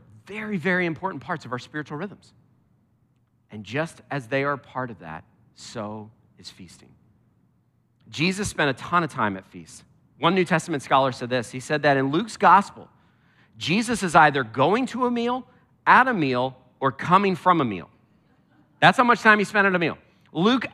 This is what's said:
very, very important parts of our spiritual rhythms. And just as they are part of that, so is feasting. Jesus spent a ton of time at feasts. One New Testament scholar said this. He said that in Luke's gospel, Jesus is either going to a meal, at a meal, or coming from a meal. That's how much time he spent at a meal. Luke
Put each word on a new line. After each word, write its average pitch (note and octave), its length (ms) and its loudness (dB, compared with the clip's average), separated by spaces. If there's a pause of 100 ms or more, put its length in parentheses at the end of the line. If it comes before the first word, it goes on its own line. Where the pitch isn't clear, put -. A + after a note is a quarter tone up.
(260)
very, G#3+ 320 -8
very F3+ 280 -2
important E3 360 -8
parts E3 220 -10
of C#3+ 80 -16
our E3 60 -4
spiritual D3+ 380 -12
rhythms. F3+ 360 -14 (1200)
And G#2+ 140 -14
just C3+ 460 -6
as C3+ 160 -6
they C3+ 180 -2
are C#3+ 120 -2
part B2+ 340 -10
of F#2+ 80 -18
that, D#2+ 260 -16 (300)
so G#2+ 560 -12 (280)
is F#2 120 -20
feasting. - 400 -20 (1200)
Jesus F#3 400 -4
spent D3+ 220 -2
a B2+ 40 -2
ton - 280 -2
of D3+ 80 -4
time G#2 260 -4
at F#2+ 100 -16
feasts. - 380 -20 (340)
One E3 160 0
New F#3 100 2
Testament D#3+ 380 -2
scholar C3+ 300 2
said A#2+ 180 -10
this. B2 200 -4
He C3 100 -12
said D3 220 -4
that C#3+ 140 4
in C3+ 140 0
Luke's G#3 260 -4
gospel, F#3 520 4 (680)
Jesus G#3 460 -2
is E3 120 0
either D3+ 300 6
going C#3+ 420 0
to B3 200 -4
a B3 40 -2
meal, A#3+ 360 -4 (400)
at G#3+ 220 6
a B3 60 0
meal, C3 420 -2 (240)
or C3+ 100 2
coming F#3+ 460 2
from F3 240 2
a C3+ 40 0
meal. F#2+ 240 -6 (920)
That's E3+ 160 6
how B3+ 80 4
much A#3+ 160 2
time G#3+ 180 6
he G3+ 60 0
spent G3 220 0
at F#3+ 80 2
a F3+ 40 0
meal. D#3+ 180 -2 (360)
Luke G#3+ 420 0